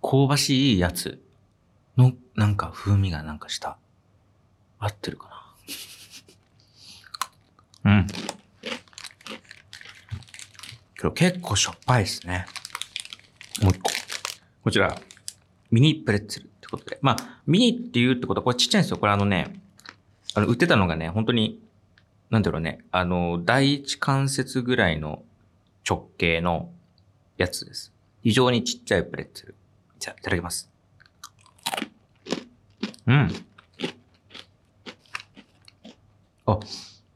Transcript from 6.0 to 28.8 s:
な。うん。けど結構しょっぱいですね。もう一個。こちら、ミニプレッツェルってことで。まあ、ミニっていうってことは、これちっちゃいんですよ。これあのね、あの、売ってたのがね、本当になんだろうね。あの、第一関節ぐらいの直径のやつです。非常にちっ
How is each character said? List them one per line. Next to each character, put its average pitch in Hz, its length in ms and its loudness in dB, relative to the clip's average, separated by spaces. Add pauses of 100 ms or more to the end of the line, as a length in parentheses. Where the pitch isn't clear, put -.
な。 104 80 6
う 104 40 8
ん。 95 120 4 (3000)
け - 80 -10
ど 90 80 -2
結 180 280 0
構 107 160 -4
し - 120 2
ょ - 40 -8
っ - 140 -16
ぱ 127 140 4
い 101 40 4
で 90 60 -4
す - 180 -10
ね。 90 180 -4 (1160)
も 98 80 6
う - 20 6
一 92 80 -2
個。 - 120 -2 (720)
こ 107 60 2
ち 107 80 2
ら、 95 200 0 (720)
ミ 117 100 6
ニ 151 140 6
プ - 160 -2
レ 104 60 2
ッ 101 100 -10
ツ - 120 -12
ェ - 40 -18
ル - 40 -20
っ - 20 -20
て - 180 -20
こ - 100 -8
と - 80 -20
で。 - 160 -12
ま 131 160 2
あ、 - 300 -14
ミ 165 120 6
ニ 247 120 6
っ - 200 -6
て 120 80 0
い 123 120 4
う - 20 4
っ - 40 -2
て 127 100 -6
こ - 80 -2
と 120 60 -2
は、 - 20 -2
こ 123 80 2
れ 123 40 0
ち - 100 0
っ - 40 2
ち - 60 2
ゃ 208 40 6
い - 20 6
ん - 20 4
で - 60 -2
す - 20 -6
よ。 90 60 -2
こ - 80 0
れ 104 80 6
あ 101 40 4
の 101 80 2
ね、 90 360 0 (720)
あ 110 80 2
の、 104 60 2
売 117 60 2
っ - 40 -2
て 175 100 2
た 170 80 4
の 95 120 4
が 82 100 -2
ね、 80 120 -4
本 107 180 -2
当 120 40 2
に 110 280 0 (720)
な 113 100 2
ん - 40 4
だ 87 80 0
ろ 80 80 -4
う - 20 -4
ね。 82 180 -6 (120)
あ 92 140 2
の、 87 380 0
第 139 300 2
一 - 260 -8
関 135 300 0
節 135 320 -2
ぐ 123 140 0
ら 101 160 4
い 78 80 -2
の 76 240 -8 (640)
直 - 300 -2
径 82 240 2
の 85 300 -2 (640)
や 90 100 0
つ - 180 -10
で - 80 -20
す。 - 180 -16 (300)
非 113 120 4
常 123 180 4
に 120 120 2
ち - 140 -4
っ - 60 -20